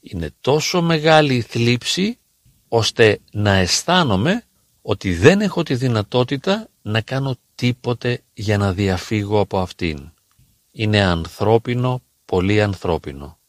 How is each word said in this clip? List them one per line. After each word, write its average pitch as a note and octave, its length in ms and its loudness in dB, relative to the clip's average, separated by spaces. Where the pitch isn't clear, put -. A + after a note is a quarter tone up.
Είναι E2 400 -10
τόσο D#3 420 0
μεγάλη D#3 520 4
η B2 60 0
θλίψη, B2 760 -2
ώστε A2 480 4
να G#2 220 2
αισθάνομαι C#3+ 880 0
ότι G2+ 320 -4
δεν D3 260 6
έχω F#3 220 -2
τη C#3+ 120 -4
δυνατότητα B2+ 920 -2
να G#2+ 180 -2
κάνω C3+ 360 -6
τίποτε B2 680 -4
για G#2 240 -2
να G2+ 140 0
διαφύγω G2+ 680 -2
από G2 180 -2
αυτήν. D#2+ 520 -6
Είναι G#2+ 280 0
ανθρώπινο, A2+ 1000 0
πολύ G2 380 0
ανθρώπινο. D#2+ 760 -6